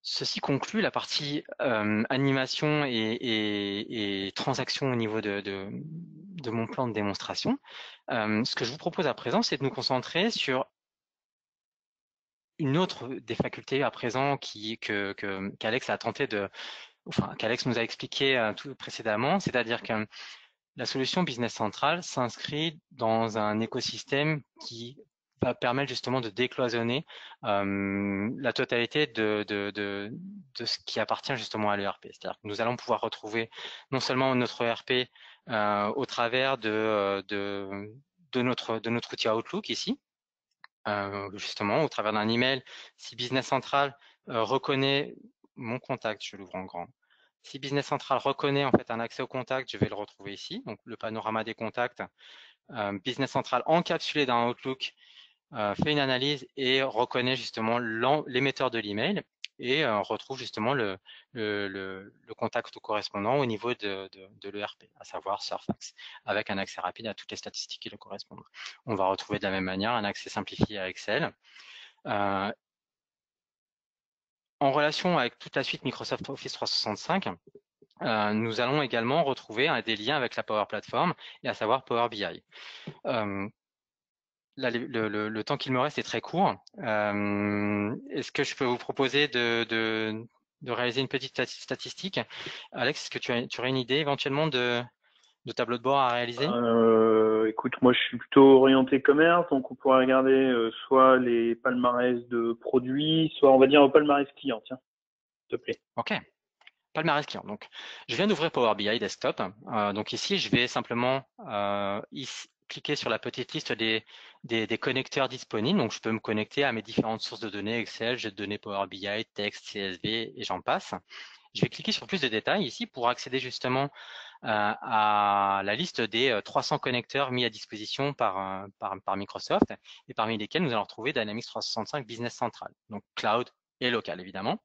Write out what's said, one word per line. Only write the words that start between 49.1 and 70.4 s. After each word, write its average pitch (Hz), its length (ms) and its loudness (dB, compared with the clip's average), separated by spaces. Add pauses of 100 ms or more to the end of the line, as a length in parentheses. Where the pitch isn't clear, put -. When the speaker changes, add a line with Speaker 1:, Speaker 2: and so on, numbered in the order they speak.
Speaker 1:
au 127 40 -6
contact, 131 440 -6
je 110 60 -10
vais 104 120 0
le 104 60 -8
retrouver 101 380 -10
ici. 190 340 -12
Donc 107 180 -10
le 117 120 -14
panorama 110 460 -4
des 110 120 -8
contacts, 120 480 -4 (640)
euh, 101 300 -4
Business 127 320 -4
Central 127 340 0
encapsulé 160 640 2
dans 120 200 4
Outlook, 131 460 -6 (600)
euh, 104 220 -2
fait - 160 0
une 147 80 2
analyse 135 560 0
et 135 260 2
reconnaît 127 540 0
justement 113 420 -2
l'en-, 123 480 2
l'émetteur 131 460 0
de 117 80 -2
l'email 113 420 -2 (380)
et, 139 240 0
euh, 110 160 2
retrouve 113 400 -6
justement 113 340 -2
le, 104 240 0 (360)
le, 104 340 -4
le, 95 540 -10
le 113 120 -16
contact - 460 -4
correspondant 104 560 -2
au 143 100 2
niveau 117 280 -2
de, 98 400 -6
de, 95 140 -20 (120)
de 101 100 -12
l'E 101 140 -6
R - 160 -8
P, - 100 -20 (100)
à 98 40 -18
savoir 98 400 -6
Surfax, - 500 -8 (300)
avec 107 260 -4
un 98 80 -2
accès 98 220 -6
rapide 92 280 -8
à 101 60 -6
toutes - 180 -14
les 104 60 -10
statistiques - 440 -12
qui 110 80 -12
le 104 80 -18
correspondent. - 460 -16 (420)
On 117 100 -2
va 95 120 2
retrouver 98 320 -2
de 95 40 -4
la 98 80 0
même 95 140 -2
manière 95 260 0
un 110 140 0
accès - 240 -6
simplifié 101 500 -2